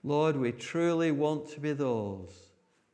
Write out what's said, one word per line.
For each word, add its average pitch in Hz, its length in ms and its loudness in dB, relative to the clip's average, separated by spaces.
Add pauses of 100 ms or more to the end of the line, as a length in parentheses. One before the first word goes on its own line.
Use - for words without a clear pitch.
Lord, 147 360 2
we 120 160 0
truly 165 580 0
want 151 380 0
to - 100 -12
be 151 140 -2
those 104 800 -4 (400)